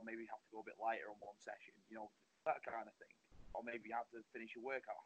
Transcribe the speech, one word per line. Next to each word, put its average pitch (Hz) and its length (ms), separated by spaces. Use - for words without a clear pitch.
maybe 113 180
you 107 80
have 110 140
to - 80
go 110 80
a 104 80
bit - 80
lighter 110 320
on 104 160
one 104 160
session, - 320
you 110 80
know, 107 160
that - 180
kind 117 220
of 107 160
thing. - 100
Or 117 80
maybe 117 240
you 117 80
have 120 160
to 117 80
finish 113 220
your 117 100
workout 123 420